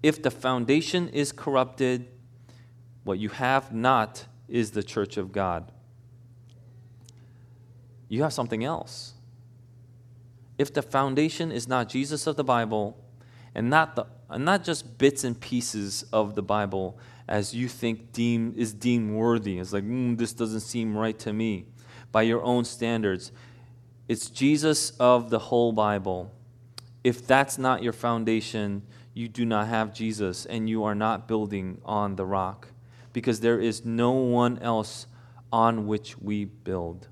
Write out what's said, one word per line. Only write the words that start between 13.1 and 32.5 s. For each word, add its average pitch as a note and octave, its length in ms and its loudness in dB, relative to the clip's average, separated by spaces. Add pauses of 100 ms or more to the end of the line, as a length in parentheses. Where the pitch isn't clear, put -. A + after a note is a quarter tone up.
and A#2 140 0
not D#3 260 4
the, - 120 -4 (220)
and C3 140 -4
not F3+ 220 2
just B2 320 -6
bits C#3 260 4
and A#2+ 160 -4
pieces G#2+ 720 -4
of G#2 240 0
the G#2 80 -2
Bible G2 560 -2 (280)
as G2+ 260 -2
you B2 140 -4
think A2+ 440 -6
deem, A#2 440 0
is A2+ 180 -2
deemed A2+ 380 0
worthy, G#2+ 480 0
it's F#2 120 -8
like, G2+ 120 -2
"Mm, A#2+ 340 -2
this A#2 160 -2
doesn't A2 280 -2
seem A2 360 -4
right A2 220 -2
to G#2+ 120 -6
me," G#2+ 340 -2 (460)
by A2+ 120 4
your A2+ 200 2
own B2 220 2
standards. A2 680 -2 (760)
It's - 240 -4
Jesus D3+ 680 2
of B2 300 6
the A2+ 80 2
whole A#2+ 340 2
Bible. G2+ 600 0 (720)
If A#2+ 240 0
that's C#3 320 4
not B2+ 240 2
your A#2 100 -2
foundation, A2 880 -2 (320)
you A#2 140 -8
do A#2 180 -4
not A2 220 2
have A2 260 0
Jesus, G#2 540 -4
and A2 200 -4
you A2 160 0
are G#2 120 0
not A2 320 -2
building G2+ 580 -2
on G#2 300 -2
the F#2+ 100 -2
rock, F#2+ 440 -4 (440)